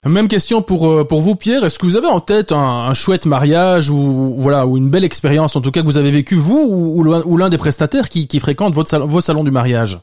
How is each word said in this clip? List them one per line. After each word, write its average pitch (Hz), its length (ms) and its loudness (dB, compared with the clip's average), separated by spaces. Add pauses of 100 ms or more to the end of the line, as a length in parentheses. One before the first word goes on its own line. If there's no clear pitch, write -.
Même 196 220 2
question 214 340 0
pour, 165 240 0
euh, 156 180 2
pour 156 180 0
vous, 202 120 2
Pierre. 233 300 -2
Est-ce 156 160 -2
que 185 60 0
vous 175 100 2
avez 262 100 0
en 202 140 2
tête 208 320 -2
un, 151 40 0
un 127 380 -2
chouette - 320 -2
mariage 151 640 2
ou, 135 460 0
voilà, 135 300 2
ou 131 100 0
une 135 140 2
belle 185 140 2
expérience, 151 520 0
en 135 40 0
tout 131 120 -4
cas, 170 80 0
que 160 60 0
vous 143 100 0
avez 143 140 2
vécue, 147 240 0
vous, 180 260 2
ou, 175 400 0
ou - 20 2
l'un, 160 220 2
ou 170 120 0
l'un 185 120 2
des 165 100 0
prestataires 156 500 -2
qui, 156 200 -4
qui 151 100 -2
fréquentent 151 360 -2
votre 156 160 -2
sal-, 151 120 0
vos 151 180 0
salons 156 220 -2
du 143 80 0
mariage ? 117 520 0